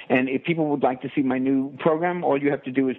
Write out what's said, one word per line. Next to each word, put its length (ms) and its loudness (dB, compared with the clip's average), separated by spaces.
And 180 2
if 160 -2
people 240 0
would 160 -2
like 200 0
to 120 -6
see 60 0
my 160 0
new 420 0
program, 460 0
all 160 2
you 100 2
have 120 -4
to 80 -8
do 180 2
is 100 -4